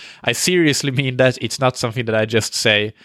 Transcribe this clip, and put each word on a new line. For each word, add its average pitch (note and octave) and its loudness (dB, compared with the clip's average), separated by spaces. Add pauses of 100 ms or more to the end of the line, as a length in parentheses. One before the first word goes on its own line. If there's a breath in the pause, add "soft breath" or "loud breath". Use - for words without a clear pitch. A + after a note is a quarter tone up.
(240 loud breath)
I A#2+ 0
seriously D3+ 2
mean C3 -2
that. C3 4
It's - -6
not C3 0
something A#2+ -4
that A2 -2
I A2 2
just A2 0
say. G#2+ 2 (120 soft breath)